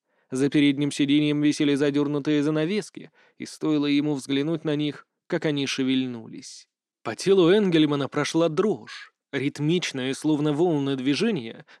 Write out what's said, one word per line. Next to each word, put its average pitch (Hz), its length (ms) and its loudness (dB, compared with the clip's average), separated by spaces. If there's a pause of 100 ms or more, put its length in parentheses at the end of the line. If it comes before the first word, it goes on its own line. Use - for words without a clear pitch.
(300)
За 135 180 0
передним 143 420 2
сиденьем 147 500 2
висели 147 360 2
задернутые 147 640 0
занавески, 156 720 -4 (260)
и - 80 -12
стоило 151 400 -2
ему 143 280 2
взглянуть 139 500 -4
на 156 100 -2
них, 147 320 -4 (220)
как 175 160 -2
они 143 220 0
шевельнулись. 127 1000 -4 (340)
По 110 120 -8
телу 180 340 4
Энгельмана 160 600 2
прошла 160 400 0
дрожь, 151 640 -4 (180)
ритмичные, 139 840 -2
словно 151 380 0
волны 143 440 0
движения, 135 680 -2 (160)